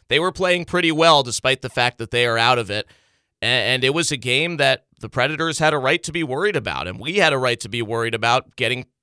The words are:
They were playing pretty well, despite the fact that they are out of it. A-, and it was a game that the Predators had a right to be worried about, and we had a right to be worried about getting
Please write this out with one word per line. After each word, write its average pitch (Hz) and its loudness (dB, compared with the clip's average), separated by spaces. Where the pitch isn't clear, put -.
They 135 4
were 180 0
playing 180 0
pretty 170 0
well, 156 6
despite 127 -2
the 127 -10
fact 123 0
that 113 -10
they 120 2
are 117 0
out 120 4
of 104 -4
it. 104 -6
A-, 104 -4
and 123 0
it 135 2
was 160 -2
a 139 -4
game 143 -2
that 135 0
the 110 -12
Predators 151 -2
had 156 2
a 151 0
right 143 0
to 160 -10
be 165 -4
worried 160 -2
about, 82 -6
and 90 -10
we 147 -6
had 170 4
a 139 2
right 123 0
to - -12
be 120 -4
worried 113 -4
about 117 0
getting 123 -2